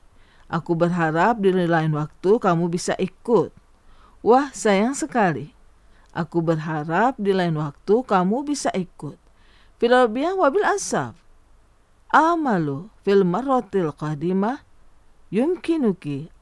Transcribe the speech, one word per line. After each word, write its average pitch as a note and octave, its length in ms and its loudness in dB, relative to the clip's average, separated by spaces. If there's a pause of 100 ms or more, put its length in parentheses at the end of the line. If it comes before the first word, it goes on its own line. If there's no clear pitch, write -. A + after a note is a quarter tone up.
(480)
Aku E3 320 -4
berharap F3 640 0
di F#3+ 80 4
lain E3+ 400 0
waktu E3 480 0
kamu F3 320 0
bisa E3+ 240 -4
ikut. F#3 560 -2 (680)
Wah, C4 320 2
sayang G#3+ 400 0
sekali. F#3 560 -2 (640)
Aku E3+ 320 -4
berharap D#3+ 720 -2
di G3 160 0
lain F3 240 0
waktu F#3 480 -2
kamu G3+ 400 0
bisa C#4+ 240 -4
ikut. E3+ 480 -8 (640)
Fil A#3+ 160 6
Arabia, B3+ 400 0
wabil E4+ 240 2
asaf. A3 560 -2 (960)
Amalu A3+ 880 0
fil G3 240 4
marratil G3 640 0
qadimah F3+ 720 -4 (720)
yumkinuki A3+ 960 -2 (120)